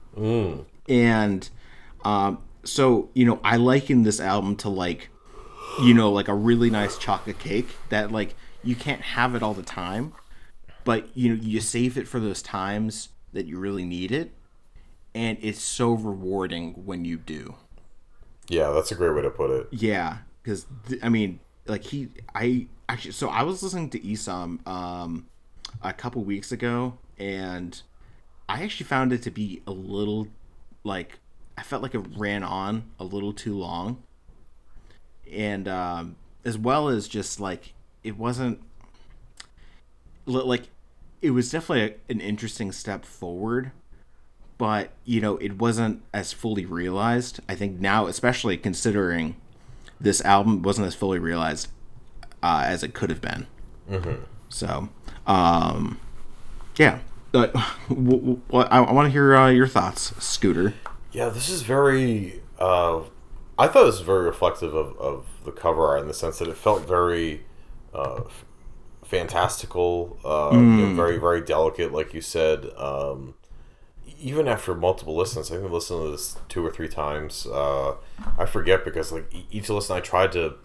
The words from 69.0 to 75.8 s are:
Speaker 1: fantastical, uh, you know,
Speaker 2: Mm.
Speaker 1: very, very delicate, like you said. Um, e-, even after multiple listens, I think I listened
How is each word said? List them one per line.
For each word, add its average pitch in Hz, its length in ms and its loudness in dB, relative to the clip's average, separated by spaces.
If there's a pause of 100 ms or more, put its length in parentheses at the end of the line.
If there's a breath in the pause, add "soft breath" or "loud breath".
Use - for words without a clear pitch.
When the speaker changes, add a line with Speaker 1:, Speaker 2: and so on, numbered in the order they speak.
Speaker 1:
fantastical, 87 1200 -2
uh, 76 300 0
you 120 80 10
know, 110 260 8
Speaker 2:
Mm. 95 80 0
Speaker 1:
very, 85 220 2
very 85 240 2
delicate, 80 500 0
like 76 220 -4
you 80 80 -8
said. 78 560 0
Um, 69 560 -6 (720 soft breath)
e-, - 120 -16
even 147 280 0
after 98 280 -2
multiple 82 400 0
listens, 85 360 -2
I 82 40 -4
think 95 120 -6
I 87 60 -4
listened 85 300 -4